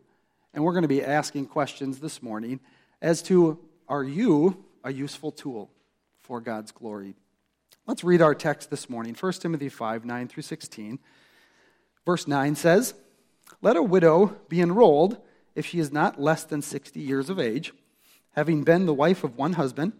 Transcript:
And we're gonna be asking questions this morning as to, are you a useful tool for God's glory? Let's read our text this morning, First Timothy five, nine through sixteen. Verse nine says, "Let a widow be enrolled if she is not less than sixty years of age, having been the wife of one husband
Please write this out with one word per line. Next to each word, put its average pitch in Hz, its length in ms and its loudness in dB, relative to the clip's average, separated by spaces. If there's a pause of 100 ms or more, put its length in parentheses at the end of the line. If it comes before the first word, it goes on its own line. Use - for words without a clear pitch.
(540)
And 147 100 -2
we're 175 120 2
gonna 170 120 2
be 139 160 0
asking 143 440 -4
questions 135 520 -6
this 147 220 -12
morning 113 380 -10 (420)
as 160 220 0
to, 170 340 4 (320)
are 139 140 -2
you 165 600 2 (200)
a 135 100 -8
useful 143 380 -8
tool 117 400 -12 (500)
for 123 200 -10
God's 110 300 -8
glory? 101 440 -14 (720)
Let's - 160 -8
read 175 180 6
our 151 140 6
text - 340 -6
this - 180 -10
morning, 117 280 -10
First 185 260 -6
Timothy 156 260 -6
five, 113 380 -8
nine 123 220 -8
through 147 160 -14
sixteen. 110 560 -14 (1080)
Verse 175 220 -2
nine 143 260 0
says, 170 400 2 (680)
"Let 226 140 4
a 339 40 2
widow 180 560 4 (100)
be 170 140 0
enrolled 175 560 4 (380)
if 151 100 -6
she 175 140 -6
is 147 120 -2
not 151 300 -2
less 156 220 0
than 147 180 -8
sixty - 380 -12
years 135 320 -4
of 190 80 -6
age, 127 340 -4 (600)
having 151 300 0
been 175 220 4
the 160 80 2
wife 160 300 2
of 123 140 -8
one 151 160 -4
husband 143 460 -4